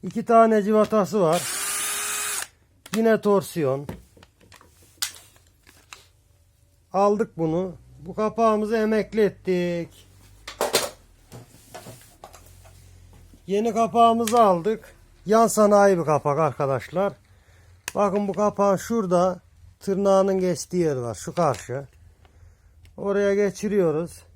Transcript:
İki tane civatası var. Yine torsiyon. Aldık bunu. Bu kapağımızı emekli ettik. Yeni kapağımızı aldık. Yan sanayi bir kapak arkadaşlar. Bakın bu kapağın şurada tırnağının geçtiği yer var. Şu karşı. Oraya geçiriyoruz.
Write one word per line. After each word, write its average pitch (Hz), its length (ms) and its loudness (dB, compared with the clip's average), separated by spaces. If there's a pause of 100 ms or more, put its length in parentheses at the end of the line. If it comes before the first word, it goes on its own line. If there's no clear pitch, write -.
İki 196 220 -8
tane 226 380 6
civatası 208 580 0
var. 170 200 2 (1500)
Yine 226 260 2
torsiyon. 147 680 -2 (3000)
Aldık 202 440 0
bunu. 165 380 -4 (300)
Bu 180 100 -14
kapağımızı 214 640 0
emekli 214 440 0
ettik. 175 840 -4 (3500)
Yeni 208 260 -2
kapağımızı 233 680 2
aldık. 202 540 0 (300)
Yan 220 220 4
sanayi 202 500 6
bir 165 80 -2
kapak 147 340 0
arkadaşlar. 151 760 -2 (800)
Bakın 202 320 0
bu 196 60 -6
kapağın 202 440 0
şurada 185 640 0 (400)
tırnağının 196 600 2
geçtiği 180 380 -4
yer 160 180 0
var. 120 200 -6
Şu - 180 -14
karşı. 139 540 -4 (1120)
Oraya 202 380 0
geçiriyoruz. 190 880 -2 (120)